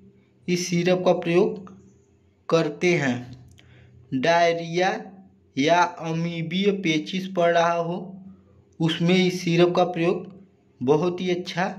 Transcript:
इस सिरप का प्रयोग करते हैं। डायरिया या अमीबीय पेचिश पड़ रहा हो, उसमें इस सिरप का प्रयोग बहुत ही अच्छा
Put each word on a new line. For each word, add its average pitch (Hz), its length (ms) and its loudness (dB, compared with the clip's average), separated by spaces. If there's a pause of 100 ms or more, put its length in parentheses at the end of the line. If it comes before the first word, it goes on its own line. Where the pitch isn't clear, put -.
(480)
इस 180 200 -2
सिरप 180 380 0
का 185 60 6
प्रयोग 175 600 0 (760)
करते 165 460 0
हैं। 127 440 -4 (760)
डायरिया 170 760 2 (680)
या 165 260 4
अमीबीय 170 880 -2 (100)
पेचिश 165 560 -2
पड़ 170 160 4
रहा 170 200 2
हो, 170 520 -6 (560)
उसमें 170 340 2
इस 185 280 2
सिरप 170 340 4
का 180 80 4
प्रयोग 175 420 -2 (540)
बहुत 160 400 2
ही 180 100 -2
अच्छा 180 480 -4